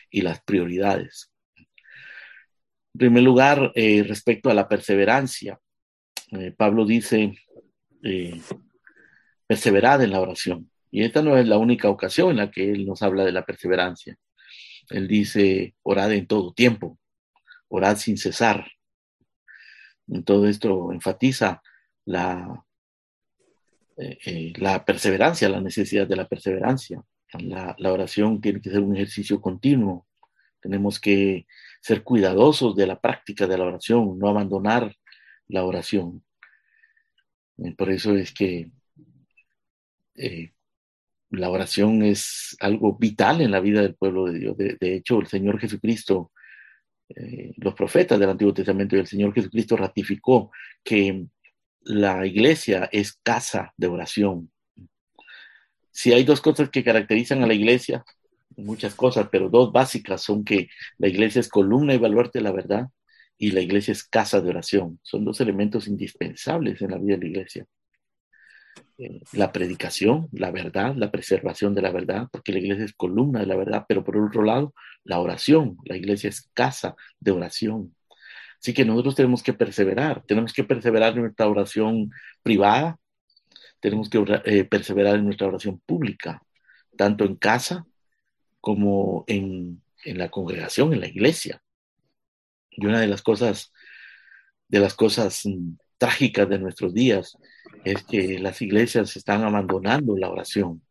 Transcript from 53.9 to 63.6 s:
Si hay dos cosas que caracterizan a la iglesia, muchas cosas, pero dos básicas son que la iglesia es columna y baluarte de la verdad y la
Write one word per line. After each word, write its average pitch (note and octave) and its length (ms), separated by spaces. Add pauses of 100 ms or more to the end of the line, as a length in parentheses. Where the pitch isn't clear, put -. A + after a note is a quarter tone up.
Si - 200
hay B2+ 120
dos C#3 160
cosas D3 280
que B2 160
caracterizan A#2 580
a A#2 40
la A2 80
iglesia, A#2+ 500 (520)
muchas G#2 380
cosas, A#2+ 360
pero F#2+ 180
dos A#2 240
básicas A#2 500
son G#2 220
que G2 240 (300)
la G2+ 100
iglesia G#2+ 320
es - 80
columna B2 460
y A#2+ 40
baluarte A#2 420
de G#2+ 40
la G2 80
verdad G2+ 360 (500)
y G#2 140
la F#2 80